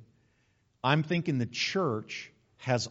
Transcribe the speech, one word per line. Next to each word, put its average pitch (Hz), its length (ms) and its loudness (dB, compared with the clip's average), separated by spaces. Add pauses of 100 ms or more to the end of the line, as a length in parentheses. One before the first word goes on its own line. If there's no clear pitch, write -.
(800)
I'm 147 220 4
thinking 160 340 0
the 120 80 2
church - 840 -2 (280)
has 123 320 0